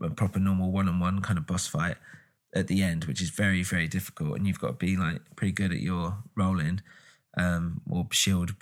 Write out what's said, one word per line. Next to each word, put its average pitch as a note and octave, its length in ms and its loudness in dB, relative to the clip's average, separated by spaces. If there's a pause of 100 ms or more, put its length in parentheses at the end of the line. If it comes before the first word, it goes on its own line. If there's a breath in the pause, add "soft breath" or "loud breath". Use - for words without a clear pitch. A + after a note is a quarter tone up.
a E2 80 -2
proper F#2+ 300 0
normal F#2+ 320 4
one-on-one F#2 500 2
kind F#2+ 160 2
of D#2+ 80 -4
boss F#2 220 -2
fight E2 300 -2 (580 loud breath)
at F#2 120 0
the F#2+ 140 2
end, E2 240 0
which - 160 -2
is F2 80 -2
very, F#2+ 320 2
very F2+ 260 0
difficult. D#2+ 500 -4
And G2 100 0
you've F#2 120 0
got - 200 -4
to F2+ 60 -2
be, F#2+ 100 2
like, E2+ 260 -2 (140)
pretty G2 160 0
good F#2+ 220 0
at - 80 -2
your F2 360 -2 (160)
rolling, F#2 480 0 (560 loud breath)
um, E2+ 520 0
or F2 200 -2
shield F#2 520 2